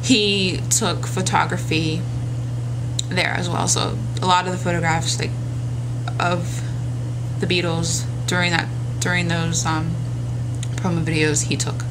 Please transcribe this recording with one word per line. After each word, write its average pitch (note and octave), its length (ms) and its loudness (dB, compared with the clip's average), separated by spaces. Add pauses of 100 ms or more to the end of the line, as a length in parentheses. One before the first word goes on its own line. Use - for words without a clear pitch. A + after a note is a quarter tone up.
he G3+ 640 2
took - 380 0
photography D#3+ 920 0 (1080)
there F3+ 220 2
as - 180 0
well. - 180 2
So - 300 2 (240)
a - 60 0
lot F3+ 180 4
of F#3 60 0
the F3+ 80 -2
photographs, E3 600 2
like, - 120 -2 (880)
of F3 420 0 (760)
the F3+ 80 0
Beatles E3 580 0 (220)
during F3 240 2
that, - 160 2 (320)
during F3 300 2
those, E3 360 0
um, E3 300 0 (800)
promo E3+ 280 0
videos, D#3 440 2
he - 100 0
took. - 340 -2